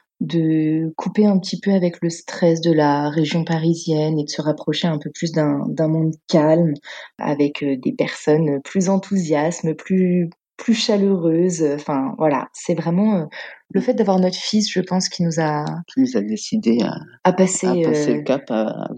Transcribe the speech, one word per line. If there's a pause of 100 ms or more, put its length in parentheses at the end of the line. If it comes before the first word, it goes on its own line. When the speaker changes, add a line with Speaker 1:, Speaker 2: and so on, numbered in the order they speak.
(200)
Speaker 1:
de
couper
un
petit
peu
avec
le
stress
de
la
région
parisienne
et
de
se
rapprocher
un
peu
plus
d'un, (100)
d'un
monde (120)
calme (460)
avec,
euh,
des
personnes
plus
enthousiastes,
plus, (260)
plus
chaleureuses. (100)
Enfin,
voilà,
c'est
vraiment...
Euh, (500)
le
fait
d'avoir
notre
fils,
je
pense,
qui
nous
a (280)
Speaker 2:
Qui
nous
a
décidé
à, (300)
Speaker 1:
à
passer,
Speaker 2:
à
passer
Speaker 1:
euh,
Speaker 2:
le
cap,
à